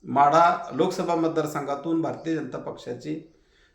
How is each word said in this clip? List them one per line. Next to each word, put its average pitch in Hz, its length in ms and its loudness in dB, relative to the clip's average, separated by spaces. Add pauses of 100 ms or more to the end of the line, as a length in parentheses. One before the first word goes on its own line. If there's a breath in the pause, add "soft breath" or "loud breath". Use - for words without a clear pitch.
माढा 156 680 4
लोकसभा 175 420 0
मतदारसंघातून 156 840 -2
भारतीय 143 340 -4
जनता 131 220 -8
पक्षाचे 123 760 -10 (420)